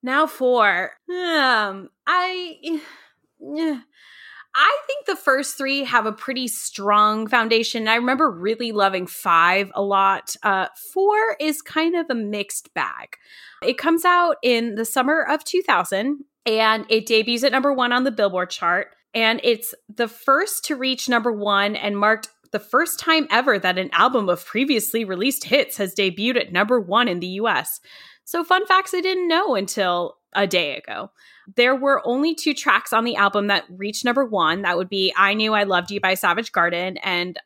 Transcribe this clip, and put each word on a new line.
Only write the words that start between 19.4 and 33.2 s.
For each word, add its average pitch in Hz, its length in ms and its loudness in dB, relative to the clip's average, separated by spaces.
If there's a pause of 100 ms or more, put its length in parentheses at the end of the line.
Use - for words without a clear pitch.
it's 233 300 0 (180)
the 226 160 -2
first 294 580 0
to 302 100 -4
reach 254 340 -4
number 240 220 2
one 208 440 0
and 202 220 -4
marked 214 320 0 (220)
the 208 80 -4
first 320 400 0
time 320 320 2
ever 240 260 4
that 180 220 0
an 180 120 -4
album 208 380 2
of 170 160 0
previously 233 580 -2
released 190 420 -2
hits - 320 0
has 196 180 -4
debuted 202 440 0
at - 140 -6
number 214 260 2
one 208 280 2
in 175 120 -2
the 175 80 -6
U 196 200 -4
S. - 320 -2 (440)
So 339 200 -4
fun 370 240 0
facts 381 260 2
I 359 80 -2
didn't 359 260 -2
know 330 280 2
until 180 640 -2 (160)
a 202 120 2
day 170 320 0
ago. - 320 -10 (460)
There 254 200 6
were 269 300 2
only 285 300 0
two 302 180 -2
tracks - 400 2
on 226 100 2
the 240 120 -2
album 202 320 0